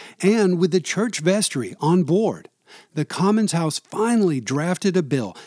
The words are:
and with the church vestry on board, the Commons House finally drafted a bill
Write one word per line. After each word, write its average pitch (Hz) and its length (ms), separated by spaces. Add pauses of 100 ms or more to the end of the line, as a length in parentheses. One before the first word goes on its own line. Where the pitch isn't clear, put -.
(200)
and 190 380
with 175 120
the 180 100
church 208 380
vestry 151 600
on 170 240
board, 160 440 (460)
the 151 120
Commons 208 460
House 165 260
finally 208 600
drafted 170 560
a 180 60
bill 123 340 (100)